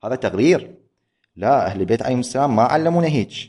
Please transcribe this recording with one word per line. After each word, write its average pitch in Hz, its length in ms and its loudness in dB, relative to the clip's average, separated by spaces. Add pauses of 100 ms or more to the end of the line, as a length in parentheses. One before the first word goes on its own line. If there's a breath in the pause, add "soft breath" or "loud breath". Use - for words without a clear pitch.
هذا 113 120 -6
تغرير. 123 600 0 (600)
لا، 107 300 2
أهل 95 160 -4
البيت 110 220 0
عليهم 127 160 0
السلام 131 360 -2
ما 110 80 4
علمونا 160 440 2
هيك. 131 260 -2 (160)